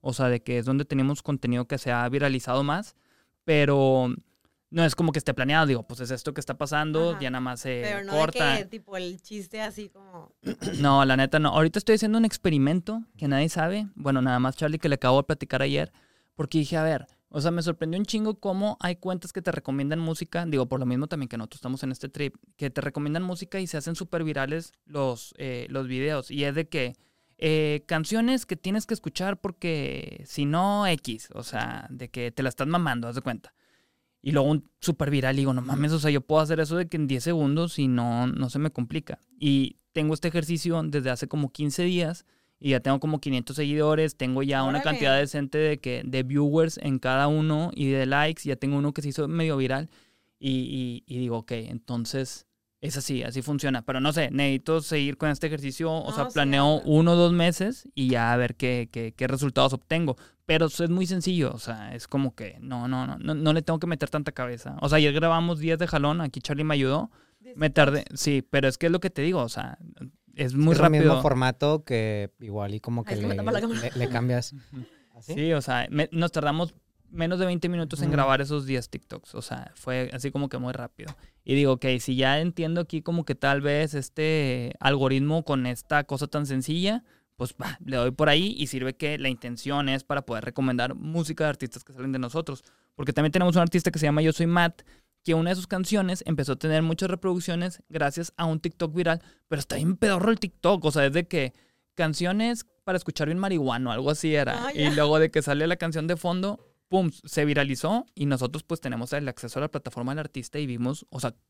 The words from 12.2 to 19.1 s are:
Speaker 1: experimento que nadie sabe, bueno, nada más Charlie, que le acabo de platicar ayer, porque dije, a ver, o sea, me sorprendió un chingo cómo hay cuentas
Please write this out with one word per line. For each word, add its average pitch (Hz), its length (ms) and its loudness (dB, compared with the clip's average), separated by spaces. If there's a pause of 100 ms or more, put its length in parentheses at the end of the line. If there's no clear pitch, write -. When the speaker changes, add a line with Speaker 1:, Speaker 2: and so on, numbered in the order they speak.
Speaker 1:
experimento 175 760 0 (140)
que 151 100 -4
nadie 139 220 2
sabe, 185 460 -2
bueno, 139 260 2
nada 127 180 2
más 131 160 2
Charlie, 156 220 -2
que 156 120 -2
le 143 60 4
acabo 131 220 4
de 139 60 4
platicar 135 400 -2
ayer, 139 280 -2 (440)
porque 156 240 0
dije, 156 180 0
a 156 60 2
ver, 156 240 0 (220)
o 151 120 -4
sea, 160 80 2
me 170 140 -2
sorprendió 165 360 -2
un 202 60 0
chingo 214 340 -2
cómo 196 400 -2
hay 180 180 -2
cuentas 185 360 -6